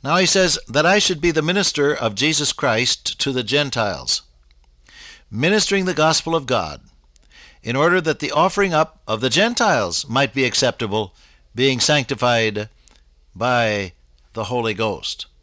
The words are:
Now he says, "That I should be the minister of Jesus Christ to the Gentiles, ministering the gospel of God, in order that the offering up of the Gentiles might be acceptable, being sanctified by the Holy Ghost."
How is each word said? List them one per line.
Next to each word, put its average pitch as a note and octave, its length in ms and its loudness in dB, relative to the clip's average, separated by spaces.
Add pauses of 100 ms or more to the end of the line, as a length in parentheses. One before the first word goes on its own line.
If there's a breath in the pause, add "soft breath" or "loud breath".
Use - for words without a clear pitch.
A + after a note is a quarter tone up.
Now D3 120 0
he F#3 100 4
says, F#3 320 2 (100)
"That C#3+ 160 0
I F#3+ 140 4
should F3 240 0
be E3+ 80 4
the D#3 100 2
minister D3+ 540 2
of A2+ 200 -2
Jesus D3+ 380 0
Christ - 680 -2
to C#3 120 -2
the B2+ 120 -2
Gentiles, G#2+ 760 -2 (1080 loud breath)
ministering F#3+ 540 0
the F#3 100 -2
gospel D#3 400 0
of D3+ 100 -2
God, F#2+ 360 -4 (840 loud breath)
in A#2+ 140 -4
order F3 240 4
that D#3 180 -2
the C#3+ 140 -6
offering F#3 420 0
up D#3 320 0
of A2 140 -2
the B2+ 100 0
Gentiles E3 800 0
might B2+ 260 -2
be C3 100 0
acceptable, A2 680 -2 (400 soft breath)
being B2+ 240 2
sanctified A2+ 920 0 (680 soft breath)
by G#2+ 580 0 (400)
the A2+ 120 -6
Holy A2+ 300 -2
Ghost." G#2 520 -6 (160)